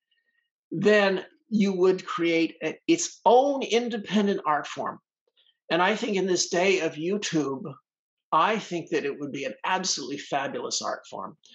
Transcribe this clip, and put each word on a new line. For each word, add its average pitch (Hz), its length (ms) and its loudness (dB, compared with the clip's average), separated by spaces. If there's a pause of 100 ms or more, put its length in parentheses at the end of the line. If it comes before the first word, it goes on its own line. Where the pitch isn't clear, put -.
(720)
then 196 520 4 (260)
you 196 240 2
would 185 320 2
create 165 580 0
a, 156 140 -6 (100)
its - 380 0
own 262 380 6
independent 208 840 0
art 147 220 0
form. - 320 -8 (720)
And 170 100 2
I 202 140 4
think 208 220 -4
in 185 80 0
this 180 240 0
day 185 320 2
of 156 120 -2
YouTube, 151 680 -2 (680)
I 190 280 4
think 175 320 -8
that 139 140 -2
it 139 140 -6
would 143 120 -8
be 139 140 -8
an 127 100 -8 (100)
absolutely 156 540 -4
fabulous 131 640 -6
art - 260 -6
form. 98 260 -12 (180)